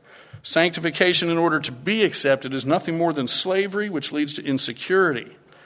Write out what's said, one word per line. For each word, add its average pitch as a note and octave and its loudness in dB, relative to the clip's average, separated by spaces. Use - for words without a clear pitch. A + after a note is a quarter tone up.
Sanctification E3+ 2
in E3+ 2
order E3 2
to C3+ -4
be F#3+ 0
accepted C3+ 2
is B2+ -4
nothing E3 0
more E3 2
than C3+ -2
slavery, G3 0
which D#3+ -4
leads D3+ -2
to - -8
insecurity. C#3+ 0